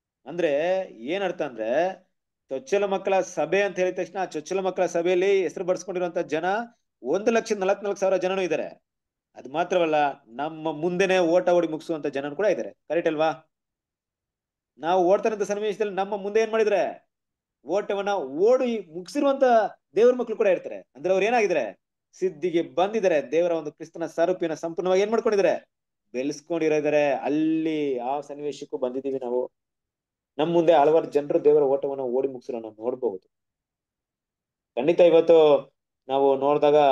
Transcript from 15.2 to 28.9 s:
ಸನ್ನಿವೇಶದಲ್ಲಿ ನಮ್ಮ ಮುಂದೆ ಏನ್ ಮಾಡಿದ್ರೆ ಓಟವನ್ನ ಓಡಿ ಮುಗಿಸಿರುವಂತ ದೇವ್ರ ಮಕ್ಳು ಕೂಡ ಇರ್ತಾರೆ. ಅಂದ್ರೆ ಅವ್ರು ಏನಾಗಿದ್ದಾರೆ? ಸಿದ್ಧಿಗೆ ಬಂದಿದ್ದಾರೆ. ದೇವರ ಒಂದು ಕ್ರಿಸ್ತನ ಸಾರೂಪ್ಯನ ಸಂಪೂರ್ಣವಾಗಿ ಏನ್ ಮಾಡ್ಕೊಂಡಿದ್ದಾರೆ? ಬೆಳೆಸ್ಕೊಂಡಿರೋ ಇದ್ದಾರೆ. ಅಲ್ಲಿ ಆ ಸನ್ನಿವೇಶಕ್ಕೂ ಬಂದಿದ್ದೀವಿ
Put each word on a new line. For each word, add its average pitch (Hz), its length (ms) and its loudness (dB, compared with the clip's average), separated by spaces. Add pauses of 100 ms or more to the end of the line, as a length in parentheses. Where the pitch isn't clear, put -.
ಸನ್ನಿವೇಶದಲ್ಲಿ 208 520 -4
ನಮ್ಮ 196 240 -4
ಮುಂದೆ 202 220 -2
ಏನ್ 220 120 0
ಮಾಡಿದ್ರೆ 208 640 -2 (520)
ಓಟವನ್ನ 202 480 -2
ಓಡಿ 214 640 2
ಮುಗಿಸಿರುವಂತ 262 640 -2 (520)
ದೇವ್ರ 240 200 6
ಮಕ್ಳು 233 220 -6
ಕೂಡ 214 100 2
ಇರ್ತಾರೆ. 139 280 0
ಅಂದ್ರೆ 143 380 -4
ಅವ್ರು 190 120 2
ಏನಾಗಿದ್ದಾರೆ? 175 560 0 (300)
ಸಿದ್ಧಿಗೆ 170 500 -2
ಬಂದಿದ್ದಾರೆ. 165 680 0
ದೇವರ 170 200 0
ಒಂದು 156 200 -6
ಕ್ರಿಸ್ತನ 165 340 -12
ಸಾರೂಪ್ಯನ 165 480 -2
ಸಂಪೂರ್ಣವಾಗಿ 180 480 -2
ಏನ್ 208 100 -2
ಮಾಡ್ಕೊಂಡಿದ್ದಾರೆ? 202 600 0 (400)
ಬೆಳೆಸ್ಕೊಂಡಿರೋ 151 640 -4
ಇದ್ದಾರೆ. 147 380 2
ಅಲ್ಲಿ 151 840 -2
ಆ 127 220 -4
ಸನ್ನಿವೇಶಕ್ಕೂ 147 580 -10
ಬಂದಿದ್ದೀವಿ 131 420 -4